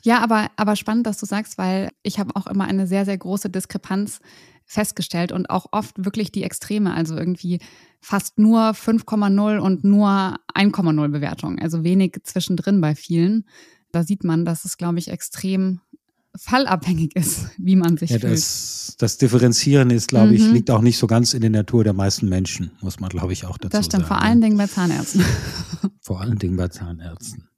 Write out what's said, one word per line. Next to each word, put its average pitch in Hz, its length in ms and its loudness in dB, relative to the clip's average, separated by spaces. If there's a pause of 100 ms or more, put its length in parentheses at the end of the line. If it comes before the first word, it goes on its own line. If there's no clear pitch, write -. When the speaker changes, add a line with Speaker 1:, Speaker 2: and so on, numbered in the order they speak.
Speaker 1:
Ja, 226 200 4
aber, 220 340 0
aber 208 200 0
spannend, 226 300 -2
dass 208 120 -6
du 208 80 -10
sagst, 208 320 -8
weil 190 320 -2 (120)
ich - 160 -6
hab 196 180 -6
auch 196 100 -6
immer 196 180 -2
eine 190 220 -2
sehr, 196 180 0
sehr 196 140 -4
große 190 320 -6
Diskrepanz 190 680 -6 (440)
festgestellt 175 680 -4
und 185 180 -4
auch 185 220 -2
oft 208 300 -6
wirklich 202 300 -6
die 190 100 -6
Extreme, 202 520 -4
also 160 200 -4
irgendwie 175 440 -4 (420)
fast - 380 -4
nur 220 340 6
fünf 220 320 -2
Komma 208 240 -2
null 208 300 2
und 185 260 0
nur 196 520 2 (180)
ein 202 180 4
Komma 165 220 2
null 151 160 0
Bewertung, - 480 -6
also 165 260 -4
wenig 185 380 2
zwischendrin 185 580 0
bei 151 140 2
vielen. 175 500 0 (480)
Da 170 120 0
sieht 196 200 -4
man, 165 220 0
dass 165 180 -4
es, - 140 -10
glaub 175 180 -2
ich, 170 120 -6
extrem 190 720 -4 (560)
fallabhängig 180 800 0
ist, - 400 -4
wie 185 200 2
man 170 200 4
sich 165 140 -2
Speaker 2:
Ja, 120 80 2
Speaker 1:
fühlt. 123 160 0
Speaker 2:
das, - 640 -6
das 117 180 0
Differenzieren 127 720 4
ist, 113 180 0
glaub 131 220 6
ich, 214 160 8
Speaker 1:
Mhm. 226 80 6
Speaker 2:
liegt - 160 2
auch 110 120 4
nicht 117 160 4
so 120 80 2
ganz 113 280 2
in 123 60 -2
der 113 100 2
Natur 110 320 2
der 104 120 2
meisten 98 340 0
Menschen, 92 420 -2 (100)
muss 92 200 -8
man, 92 80 -6
glaub 90 220 -4
ich, 90 160 -6
auch 90 120 -10
dazu - 180 -8
Speaker 1:
Das 202 100 0
stimmt, 180 180 0
Speaker 2:
sagen, 196 100 -2
Speaker 1:
vor - 40 0
Speaker 2:
ne? - 40 2
Speaker 1:
allen 233 200 6
Dingen 220 160 4
bei 202 80 2
Zahnärzten. 180 580 0 (380)
<laughs> - 400 -8
Speaker 2:
Vor 92 200 -8
allen 110 160 -2
Dingen 92 180 -2
bei 90 120 -2
Zahnärzten. 85 880 -14